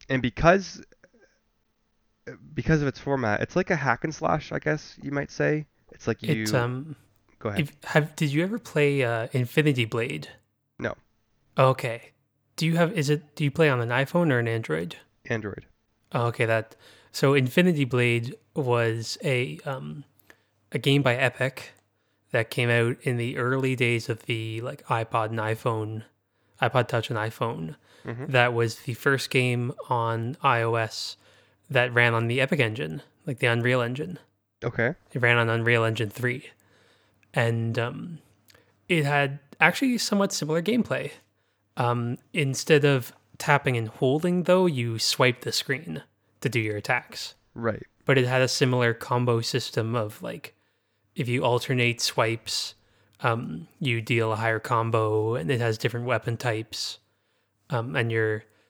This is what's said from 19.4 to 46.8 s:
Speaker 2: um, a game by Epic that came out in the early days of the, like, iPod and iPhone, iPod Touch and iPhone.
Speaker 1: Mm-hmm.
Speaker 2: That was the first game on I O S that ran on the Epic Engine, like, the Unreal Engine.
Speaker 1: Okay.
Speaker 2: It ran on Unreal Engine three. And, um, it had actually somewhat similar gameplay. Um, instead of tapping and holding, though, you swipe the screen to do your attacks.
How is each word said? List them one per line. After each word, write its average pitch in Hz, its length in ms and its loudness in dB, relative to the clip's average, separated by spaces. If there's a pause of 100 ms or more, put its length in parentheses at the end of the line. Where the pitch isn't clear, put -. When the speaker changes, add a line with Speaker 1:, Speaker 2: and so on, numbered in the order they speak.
Speaker 2:
um, 147 400 -10 (640)
a - 60 -4
game 139 240 4
by 127 140 2
Epic 131 560 -2 (600)
that 117 180 0
came 120 200 0
out 117 340 2
in 127 120 0
the 120 220 -4
early 131 400 0
days 117 320 0
of 110 160 -6
the, 110 340 -6
like, 135 280 -12
iPod 117 420 -2
and 113 100 -4
iPhone, 110 640 -4 (580)
iPod 123 280 2
Touch 117 200 -2
and 120 80 -2
iPhone. 117 580 -4 (300)
Speaker 1:
Mm-hmm. 127 260 -8
Speaker 2:
That 123 220 4
was 117 260 0
the 123 140 -8
first 135 360 2
game 123 420 2 (180)
on 117 520 0
I 123 220 4
O 117 120 2
S - 400 -4 (540)
that 123 240 2
ran 120 200 6
on 117 140 2
the 123 140 0
Epic 139 180 2
Engine, 139 420 -2 (240)
like, 131 140 -6
the 127 80 2
Unreal 120 340 2
Engine. 143 380 -6 (440)
Speaker 1:
Okay. 120 320 0 (180)
Speaker 2:
It 131 80 -4
ran 120 160 6
on 113 120 4
Unreal 113 360 2
Engine 110 240 -2
three. 123 400 -6 (840)
And, 117 460 0
um, 156 400 -6 (680)
it 160 160 4
had 143 340 2 (220)
actually 233 360 4
somewhat 202 360 0
similar 160 280 -2
gameplay. 170 500 -2 (640)
Um, 120 400 0 (160)
instead 143 500 2
of 139 300 2 (240)
tapping 139 400 2
and 113 100 -2
holding, 160 560 0
though, 180 220 4
you 117 340 -2
swipe - 420 2
the - 120 -6
screen 131 500 -4 (380)
to - 80 -2
do 117 100 0
your 107 160 -2
attacks. - 600 -4 (180)